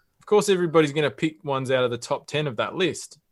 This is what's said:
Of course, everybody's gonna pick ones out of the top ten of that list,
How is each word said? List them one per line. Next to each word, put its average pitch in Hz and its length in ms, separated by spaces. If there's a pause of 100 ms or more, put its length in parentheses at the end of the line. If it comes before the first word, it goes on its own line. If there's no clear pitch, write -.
(200)
Of - 60
course, 208 240
everybody's 160 440
gonna 147 180
pick - 320
ones 135 280
out 127 120
of 120 80
the 120 60
top - 300
ten 147 200
of 110 100
that 110 180
list, - 440 (120)